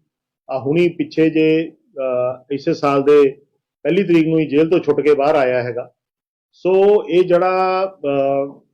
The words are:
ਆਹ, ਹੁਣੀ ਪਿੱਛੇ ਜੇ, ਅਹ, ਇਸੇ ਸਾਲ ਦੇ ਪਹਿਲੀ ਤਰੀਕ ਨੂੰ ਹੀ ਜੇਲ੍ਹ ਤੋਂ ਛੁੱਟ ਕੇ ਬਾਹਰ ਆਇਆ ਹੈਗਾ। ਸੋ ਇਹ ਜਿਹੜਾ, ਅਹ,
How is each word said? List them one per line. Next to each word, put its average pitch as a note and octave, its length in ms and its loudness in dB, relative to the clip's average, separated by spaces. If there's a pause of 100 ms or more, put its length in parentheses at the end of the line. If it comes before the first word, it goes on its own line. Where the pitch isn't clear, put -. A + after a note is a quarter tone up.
(500)
ਆਹ, C3 100 -8
ਹੁਣੀ D#3+ 300 0
ਪਿੱਛੇ D#3+ 400 -2
ਜੇ, D#3 420 0
ਅਹ, B2+ 800 -8
ਇਸੇ C#3 220 -4
ਸਾਲ C#3 300 -2
ਦੇ C#3+ 340 4 (460)
ਪਹਿਲੀ F3 200 0
ਤਰੀਕ E3 240 2
ਨੂੰ D#3+ 120 0
ਹੀ D#3 60 0
ਜੇਲ੍ਹ C#3+ 240 0
ਤੋਂ E3+ 100 2
ਛੁੱਟ C#3+ 220 -2
ਕੇ D3 120 2
ਬਾਹਰ C#3+ 220 0
ਆਇਆ B2+ 280 0
ਹੈਗਾ। B2 280 -10 (600)
ਸੋ G3 580 2
ਇਹ F3+ 140 2
ਜਿਹੜਾ, F#3 640 0
ਅਹ, C#3 760 -4 (120)